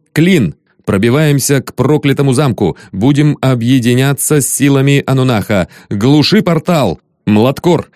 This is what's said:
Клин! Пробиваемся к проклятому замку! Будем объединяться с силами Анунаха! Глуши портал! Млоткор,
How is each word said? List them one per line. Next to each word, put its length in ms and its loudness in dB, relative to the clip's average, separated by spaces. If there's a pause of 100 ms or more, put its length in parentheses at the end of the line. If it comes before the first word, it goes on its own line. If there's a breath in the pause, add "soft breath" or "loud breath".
(120)
Клин! 420 0 (300)
Пробиваемся 760 0
к 140 -14
проклятому 580 0
замку! 440 -2 (160 loud breath)
Будем 480 0
объединяться 1000 0
с 80 -4
силами 580 0
Анунаха! 600 -2 (220 loud breath)
Глуши 520 2
портал! 580 -2 (240)
Млоткор, 720 0